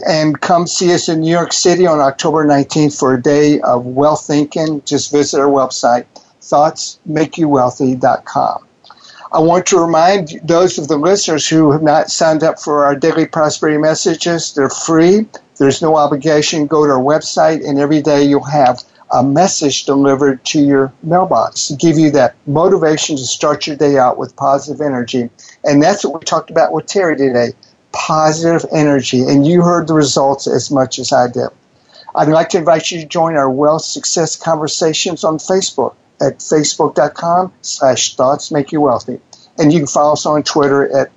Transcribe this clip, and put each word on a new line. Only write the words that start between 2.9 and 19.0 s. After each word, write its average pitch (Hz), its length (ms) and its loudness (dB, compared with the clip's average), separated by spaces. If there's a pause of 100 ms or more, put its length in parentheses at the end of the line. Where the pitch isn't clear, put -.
for 131 160 2
a 127 80 -2
day 147 400 2
of 123 240 0
wealth 143 400 0
thinking. 151 600 -2
Just 143 260 -4
visit 147 280 0
our 139 80 2
website, 127 580 0 (360)
thoughtsmakeyouwealthy 147 1600 -2
dot 127 260 -2
com. - 420 -4 (640)
I 165 80 0
want 170 280 2
to 185 120 4
remind 170 640 0
those 170 340 2
of 151 100 -6
the 151 100 0
listeners 165 500 0
who 160 240 4
have 156 100 0
not 151 300 2
signed 156 320 0
up 160 160 0
for 147 260 0
our 143 100 2
daily 156 300 0
prosperity 151 540 -2
messages, 156 720 -2
they're 135 160 0
free. 185 580 2 (300)
There's 139 240 2
no 160 140 2
obligation. 147 720 0
Go 151 180 2
to 143 60 2
our 131 80 2
website, 156 680 0
and 139 120 -2
every 147 220 2
day 143 220 2
you'll 143 200 2
have 131 400 0 (280)